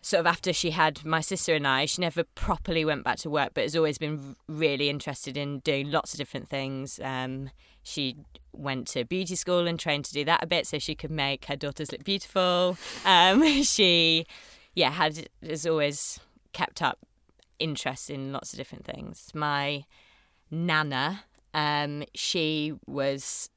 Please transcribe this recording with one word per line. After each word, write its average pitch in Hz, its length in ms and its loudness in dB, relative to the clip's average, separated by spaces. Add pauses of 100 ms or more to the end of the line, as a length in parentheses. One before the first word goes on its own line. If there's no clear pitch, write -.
Sort 180 180 2
of 165 60 2
after 170 280 0
she 170 160 0
had 156 340 2
my 160 160 0
sister 170 340 0
and 143 120 2
I, 135 180 4
she 156 160 -2
never 170 240 0 (100)
properly 165 520 0
went 147 180 -2
back - 140 0
to 165 120 -8
work, 147 220 0
but 131 120 0
has 147 120 -2
always 156 220 2
been 151 200 -4 (100)
r-, 135 60 -14 (140)
really 147 400 0
interested 143 480 -6
in 143 240 -4
doing 143 300 0
lots - 240 -2
of - 40 -12
different - 300 -8
things. 135 560 -6
Um, 131 460 -6 (320)
she 131 340 -4 (360)
went 135 360 -6
to 123 160 -2
beauty 180 320 -4
school 175 300 2
and 170 120 -2
trained 147 280 -2
to - 80 -10
do 143 100 -2
that 160 180 4
a 170 40 -4
bit 165 200 0
so 151 120 -4
she 151 160 -4
could - 160 -8
make 139 360 -2
her 143 100 -4
daughters 143 360 -8
look 135 100 -10
beautiful. 180 760 2 (260)
Um, 208 580 8
<laughs> - 0 -
she, 170 640 4 (500)
yeah, 156 160 2
had, 156 380 -2 (180)
has 156 200 -4
always 147 520 0 (360)
kept - 260 -4
up - 180 0 (600)
interest 135 500 -4
in 135 240 -6
lots - 220 -8
of - 40 -12
different - 280 -12
things. - 480 -12
My 143 500 -2 (680)
nana, 156 720 0 (280)
um, 147 520 0 (100)
she 156 580 0 (140)
was 139 720 -4